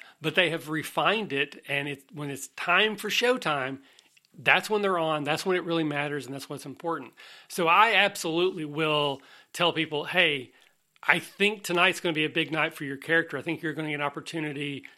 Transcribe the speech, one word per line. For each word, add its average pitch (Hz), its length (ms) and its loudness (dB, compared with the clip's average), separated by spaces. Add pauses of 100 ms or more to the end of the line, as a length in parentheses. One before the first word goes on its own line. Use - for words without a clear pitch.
(220)
but 156 140 -4
they 180 140 4
have 160 200 -4
refined 160 600 0
it. 143 360 -4
And 143 200 -2
it, 143 160 -10 (100)
when 147 160 -8
it's - 200 -10
time 202 480 2
for 208 120 -6
showtime, 147 720 0 (580)
that's 147 320 4
when 208 120 2
they're 190 180 2
on, 160 240 0
that's 147 220 -2
when 185 100 2
it 175 80 0
really 165 220 0
matters, 147 400 -4
and 143 100 -10
that's 135 140 -12
what's 143 160 -10
important. 143 480 -8 (340)
So 170 200 0
I 208 260 8
absolutely 185 720 2
will 147 560 0 (320)
tell 170 180 2
people, 151 340 -2
"Hey, 151 460 2 (560)
I 160 120 4
think 202 420 0
tonight's 180 380 2
gonna 170 140 0
be 156 120 2
a 151 40 0
big 160 220 -2
night 156 220 0
for - 100 -12
your 135 140 -6
character. 165 400 0
I 123 60 -8
think 160 180 -6
you're 156 120 -4
gonna 156 160 -6
get 147 60 -4
an 143 60 -4
opportunity 143 800 -6 (140)